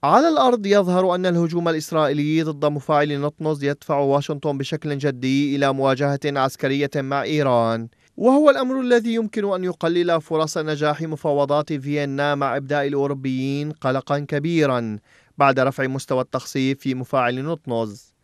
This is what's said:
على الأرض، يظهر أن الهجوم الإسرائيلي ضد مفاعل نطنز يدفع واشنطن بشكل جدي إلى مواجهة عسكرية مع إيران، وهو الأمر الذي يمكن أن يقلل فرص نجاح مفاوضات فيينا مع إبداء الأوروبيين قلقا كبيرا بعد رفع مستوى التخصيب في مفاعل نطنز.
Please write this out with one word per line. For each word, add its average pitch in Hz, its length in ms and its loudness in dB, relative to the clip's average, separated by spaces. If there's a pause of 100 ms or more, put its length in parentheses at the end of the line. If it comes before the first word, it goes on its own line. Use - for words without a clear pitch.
على 220 240 6
الأرض، 254 380 2
يظهر 185 480 4
أن 185 120 -2
الهجوم 170 420 0
الإسرائيلي 156 760 0
ضد 151 220 -4
مفاعل 147 560 0
نطنز 151 440 -4
يدفع 143 340 -2
واشنطن 143 600 0
بشكل 147 400 -6
جدي 135 580 0
إلى 139 160 2
مواجهة 135 520 0
عسكرية 139 720 -2
مع 139 260 -2
إيران، 117 640 0 (280)
وهو 277 340 6
الأمر 262 300 2
الذي 233 340 2
يمكن 214 400 -2
أن 185 100 -4
يقلل 170 560 0
فرص 160 380 -2
نجاح 151 440 -2
مفاوضات 147 720 0
فيينا 143 600 -2
مع 139 220 -2
إبداء 143 300 -2
الأوروبيين 139 880 -2
قلقا 135 460 -2
كبيرا 143 800 0 (400)
بعد 135 220 4
رفع 131 260 0
مستوى 135 340 -2
التخصيب 131 600 -4
في 135 140 -4
مفاعل 127 500 -2
نطنز. 120 800 -6